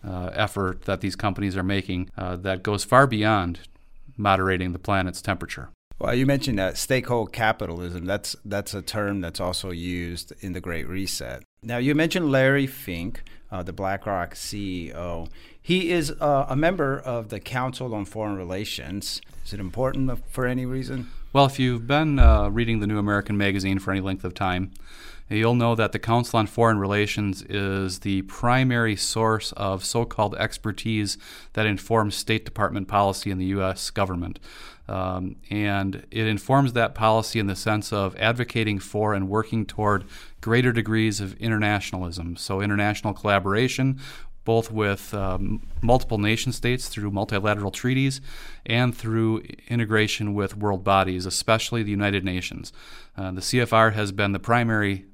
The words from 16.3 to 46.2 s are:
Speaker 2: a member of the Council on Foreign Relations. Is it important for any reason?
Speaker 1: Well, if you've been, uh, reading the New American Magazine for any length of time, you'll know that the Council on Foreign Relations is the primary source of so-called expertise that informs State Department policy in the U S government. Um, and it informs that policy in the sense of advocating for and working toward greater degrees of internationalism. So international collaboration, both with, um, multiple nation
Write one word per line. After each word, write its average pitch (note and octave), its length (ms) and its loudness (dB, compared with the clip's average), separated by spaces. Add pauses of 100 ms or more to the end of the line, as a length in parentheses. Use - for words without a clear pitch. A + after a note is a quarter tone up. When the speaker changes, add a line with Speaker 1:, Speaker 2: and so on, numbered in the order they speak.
Speaker 2:
a C3+ 60 -2
member D3+ 460 2
of A#2 300 -6
the G#2 100 -8
Council B2+ 540 -4
on G#2 100 -4
Foreign G#2 320 -6
Relations. F#2 840 -6 (240)
Is - 80 -8
it G2+ 80 -6
important C3 500 -2 (180)
for B2+ 180 -2
any B2+ 200 -2
reason? B2+ 420 -6 (240)
Speaker 1:
Well, C#3 140 6
if C3+ 120 -2
you've B2 280 2
been, D3 320 2
uh, G#2+ 320 8
reading A2+ 300 2
the G#2 60 0
New G#2+ 120 0
American G2+ 380 2
Magazine G2 420 2
for F#2+ 120 -4
any F#2+ 100 2
length F#2+ 240 -4
of F2+ 100 -4
time, F#2 380 0 (560)
you'll A2 260 4
know A#2 200 4
that A2 180 2
the A2 60 -2
Council A#2+ 400 2
on G#2+ 80 4
Foreign A2+ 320 4
Relations G2+ 640 0
is G2 580 -2
the F#2+ 220 0
primary A#2+ 720 2
source A2 560 0
of F#2+ 320 -2
so-called A2 520 0
expertise G#2+ 840 -2 (360)
that A2 120 2
informs G#2+ 480 2
State - 300 0
Department G2+ 420 -2
policy G2+ 440 2
in F#2+ 80 -2
the F#2 80 -2
U G2 160 0
S F#2 280 -2
government. F2+ 480 -2 (500)
Um, F#2 460 -4 (160)
and G2+ 640 -2
it A2 160 0
informs B2+ 460 4
that A2+ 200 2
policy A2 460 2
in G2+ 80 0
the F#2+ 80 -2
sense G#2+ 360 0
of G2 280 0
advocating A2+ 580 0
for G#2 360 0
and G2 140 0
working G#2+ 380 0
toward G#2 380 0 (360)
greater B2 300 4
degrees A2 500 2
of F#2+ 180 -6
internationalism. F#2 960 -2
So F#2+ 240 -4
international G#2 520 0
collaboration, A2 840 2 (460)
both A2+ 260 2
with, G#2 420 0
um, G2 540 -2 (160)
multiple A#2 360 4
nation A2 340 2